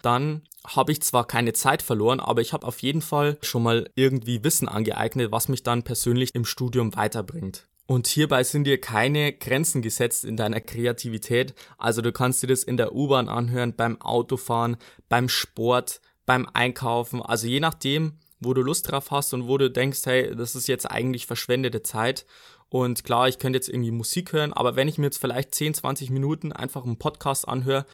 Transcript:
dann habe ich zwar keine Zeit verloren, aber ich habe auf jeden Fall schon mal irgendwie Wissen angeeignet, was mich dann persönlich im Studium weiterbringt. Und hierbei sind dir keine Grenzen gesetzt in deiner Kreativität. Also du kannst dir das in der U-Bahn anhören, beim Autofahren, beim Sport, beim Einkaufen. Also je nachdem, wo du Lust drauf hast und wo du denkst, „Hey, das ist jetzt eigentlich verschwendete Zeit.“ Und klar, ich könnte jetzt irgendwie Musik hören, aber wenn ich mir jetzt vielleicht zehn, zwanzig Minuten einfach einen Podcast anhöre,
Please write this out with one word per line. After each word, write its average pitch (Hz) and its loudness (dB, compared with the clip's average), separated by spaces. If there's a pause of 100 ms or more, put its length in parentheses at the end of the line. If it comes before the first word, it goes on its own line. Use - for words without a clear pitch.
dann 143 0 (240)
habe 131 2
ich 151 -2
zwar 123 2
keine 117 2
Zeit 139 2
verloren, 117 2
aber - 2
ich 110 0
habe 151 -6
auf - -6
jeden 147 0
Fall 147 0
schon 120 0
mal 117 2
irgendwie 123 2
Wissen 151 2
angeeignet, 110 0
was 110 0
mich 131 0
dann 120 0
persönlich 123 0
im 120 0
Studium 120 0
weiterbringt. 107 -4 (180)
Und 127 2
hierbei 147 4
sind 147 0
dir 135 2
keine 143 2
Grenzen 131 0
gesetzt 117 0
in 110 -4
deiner 110 -2
Kreativität. 120 -2 (240)
Also 113 0
du 117 2
kannst 127 2
dir 127 0
das 131 2
in 123 -2
der 117 0
U-Bahn 131 2
anhören, 120 -2
beim 117 0
Autofahren, 117 0 (320)
beim 120 4
Sport, - 0 (240)
beim 127 2
Einkaufen. 120 -2
Also 113 -2
je 131 0
nachdem, 156 -2 (220)
wo 123 0
du 127 4
Lust 151 -2
drauf 139 -4
hast 139 0
und 123 -4
wo 135 2
du 135 2
denkst, 131 0
„Hey, 127 2
das 113 -6
ist 120 -6
jetzt 123 -2
eigentlich 123 -2
verschwendete 123 -2
Zeit.“ 117 -2 (420)
Und 123 0
klar, 123 4
ich - -2
könnte 127 0
jetzt 127 -6
irgendwie 117 -2
Musik 117 -4
hören, 151 0
aber 120 2
wenn 135 2
ich 151 -2
mir 147 2
jetzt - -2
vielleicht 127 -4
zehn, 151 -2
zwanzig 135 -4
Minuten 147 -2
einfach 131 -8
einen 117 -4
Podcast - -2
anhöre, 135 0